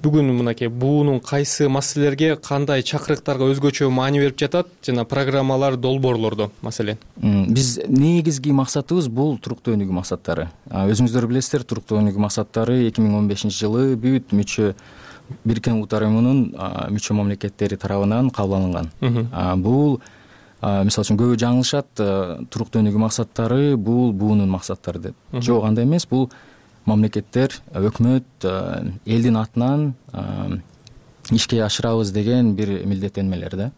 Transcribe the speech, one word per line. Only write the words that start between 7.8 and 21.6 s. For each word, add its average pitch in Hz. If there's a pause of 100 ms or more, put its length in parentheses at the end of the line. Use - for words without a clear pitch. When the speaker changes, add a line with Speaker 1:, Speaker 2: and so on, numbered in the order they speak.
Speaker 2:
негизги 147
максатыбыз 143
бул 131
туруктуу 120
өнүгүү 101
максаттары. 85 (200)
А, 95
өзүңүздөр 117
билесиздер, 127
туруктуу 107
өнүгүү 104
максаттары 113
эки 110
миң 107
он 104
бешинчи 101
жылы 123
бүт 123
мүчө, 101 (680)
Бириккен 113
Улуттар 107
Уюмунун, 117
а, -
мүчө 104
мамлекеттери 101
тарабынан 101
кабыл 98
алынган. 87 (100)
Speaker 1:
Мгм. 117
Speaker 2:
А, 90
бул, 127 (640)
а, 98
мисалы 104
үчүн 107
көбү 120
жаңылышат, 123 (140)